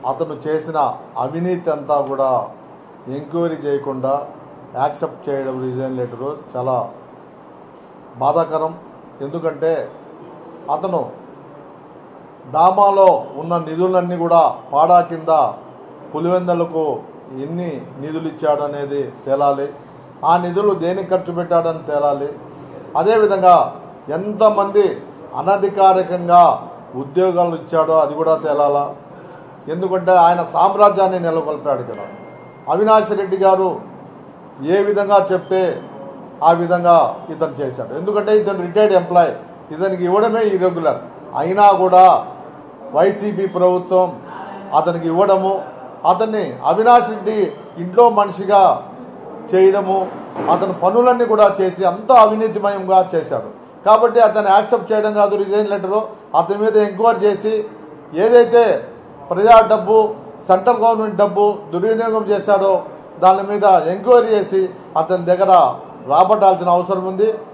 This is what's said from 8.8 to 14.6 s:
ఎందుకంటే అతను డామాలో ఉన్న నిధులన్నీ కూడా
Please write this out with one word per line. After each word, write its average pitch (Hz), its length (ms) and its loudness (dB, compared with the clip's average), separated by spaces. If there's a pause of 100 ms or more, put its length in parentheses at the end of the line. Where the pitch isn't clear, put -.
ఎందుకంటే 160 460 -6 (1040)
అతను 175 260 -6 (1500)
డామాలో 196 540 4 (340)
ఉన్న 170 100 -6 (140)
నిధులన్నీ 175 560 -2
కూడా 170 180 2 (320)